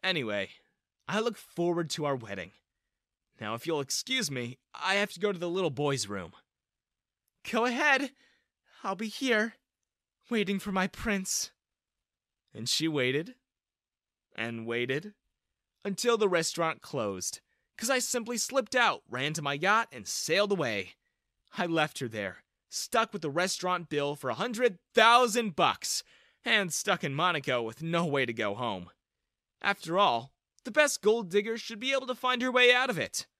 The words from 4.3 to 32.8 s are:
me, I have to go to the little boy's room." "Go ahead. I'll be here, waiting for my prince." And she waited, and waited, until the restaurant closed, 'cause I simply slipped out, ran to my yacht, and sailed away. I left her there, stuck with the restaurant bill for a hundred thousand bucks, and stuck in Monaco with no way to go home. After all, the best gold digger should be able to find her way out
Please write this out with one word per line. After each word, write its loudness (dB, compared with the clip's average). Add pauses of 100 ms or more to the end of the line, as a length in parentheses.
me, -6 (140)
I -2
have 0
to -12
go 0
to -6
the -4
little 0
boy's 0
room." -8 (1160)
"Go 2
ahead. 2 (680)
I'll -2
be -6
here, 0 (720)
waiting 0
for -6
my 2
prince." -2 (1040)
And -8
she 0
waited, 0 (1000)
and -6
waited, -2 (680)
until 0
the 4
restaurant 0
closed, -4 (360)
'cause -4
I 4
simply -2
slipped -2
out, 2
ran -2
to -4
my -2
yacht, 2
and -12
sailed 0
away. -2 (600)
I 0
left 0
her -6
there, -6 (260)
stuck 0
with -8
the -4
restaurant -2
bill -2
for -6
a -2
hundred 0 (160)
thousand 6
bucks, 0 (400)
and 0
stuck 0
in -2
Monaco 0
with -8
no 0
way 2
to -2
go -2
home. -6 (720)
After -2
all, 2 (320)
the -8
best 2
gold 2
digger 0
should -10
be -2
able -2
to -2
find 0
her 0
way 8
out 4